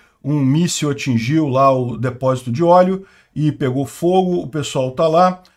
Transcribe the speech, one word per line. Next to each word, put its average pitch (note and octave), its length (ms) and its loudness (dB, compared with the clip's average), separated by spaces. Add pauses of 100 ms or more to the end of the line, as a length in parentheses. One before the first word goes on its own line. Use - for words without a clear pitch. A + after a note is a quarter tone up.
(240)
um D3 160 -2
míssil D3 500 0
atingiu C#3 560 -2
lá C3+ 240 2
o A#2+ 280 -2
depósito B2+ 520 -4
de D3 140 -2
óleo F#3 400 4 (320)
e D3 160 0
pegou C3+ 320 -4
fogo, F3+ 520 0
o C#3+ 120 -6
pessoal C3 440 -4
tá E3 140 0
lá. F3+ 360 2 (140)